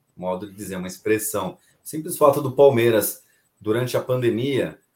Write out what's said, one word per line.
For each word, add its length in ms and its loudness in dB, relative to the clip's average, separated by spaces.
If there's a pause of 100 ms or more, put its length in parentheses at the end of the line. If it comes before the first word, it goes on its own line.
(160)
Modo 300 -8
de 80 -18
dizer, 220 -12
uma 100 -8
expressão. 720 -4 (260)
O 40 -20
simples 280 -10
fato 240 4
do 120 -4
Palmeiras, 680 4 (380)
durante 360 -2
a 60 0
pandemia, 760 -2 (180)